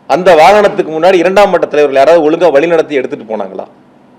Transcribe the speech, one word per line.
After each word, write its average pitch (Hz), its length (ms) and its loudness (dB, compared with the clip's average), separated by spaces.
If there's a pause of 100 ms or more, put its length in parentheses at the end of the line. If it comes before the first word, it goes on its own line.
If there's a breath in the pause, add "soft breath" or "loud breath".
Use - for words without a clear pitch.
அந்த 175 280 2
வாகனத்துக்கு 180 640 2
முன்னாடி 180 140 2
இரண்டாம் 190 400 0
மட்ட 151 140 -2
தலைவர்கள் 139 380 0
யாராவது 156 260 2
ஒழுங்கா 165 220 0
வழிநடத்தி 156 380 0
எடுத்துட்டு 123 460 -8
போனாங்களா? 95 260 -12 (560)